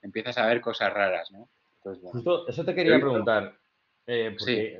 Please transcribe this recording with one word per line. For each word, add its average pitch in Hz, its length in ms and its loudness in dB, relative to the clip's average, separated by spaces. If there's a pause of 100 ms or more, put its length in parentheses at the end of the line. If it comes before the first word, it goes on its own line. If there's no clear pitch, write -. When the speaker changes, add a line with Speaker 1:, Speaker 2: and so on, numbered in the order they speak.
Speaker 1:
empiezas 110 380 -6
a 110 80 4
ver 120 160 4
cosas 110 300 0
raras, 95 380 0
¿no? 101 180 -20 (280)
Entonces, 92 260 -12
bueno. 92 160 -16
Speaker 2:
Justo 147 300 0
eso 151 160 -4
te 185 100 -2
quería 170 140 0
Speaker 1:
Yo 160 60 4
he - 20 8
visto 139 140 4
Speaker 2:
preguntar, 107 460 0 (500)
eh, 113 300 -2
porque, 120 180 -2 (260)